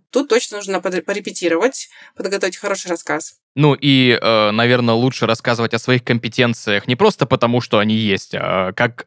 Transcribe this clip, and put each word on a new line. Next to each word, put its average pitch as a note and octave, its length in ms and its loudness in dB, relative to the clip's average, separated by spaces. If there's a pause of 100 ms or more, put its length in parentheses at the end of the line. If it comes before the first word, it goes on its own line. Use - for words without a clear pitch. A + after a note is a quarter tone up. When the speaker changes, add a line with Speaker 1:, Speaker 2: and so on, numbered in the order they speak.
Speaker 1:
тут C#4 200 -2
точно A3 280 -2
нужно G3 240 -6
подре-, F3+ 220 -4
порепетировать, G3 880 -2 (260)
подготовить F#3+ 420 -4
хороший G3 300 -6
рассказ. E3 480 -6 (180)
Speaker 2:
Ну C#3+ 260 4
и, C3 400 4
э, G#2+ 320 2
наверно, A#2+ 440 2
лучше A#2+ 320 0
рассказывать A#2 480 0
о A2+ 40 -2
своих B2 240 0
компетенциях A#2 840 -2
не B2 80 0
просто - 320 2
потому, A#2+ 340 0
что - 160 0
они G#2+ 160 2
есть, G#2 400 -2
а F#2 400 -2
как A#2+ 340 -2